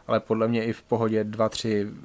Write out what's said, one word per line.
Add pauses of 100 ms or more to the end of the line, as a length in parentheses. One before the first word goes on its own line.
Ale
podle
mě
i
v
pohodě
dva,
tři, (180)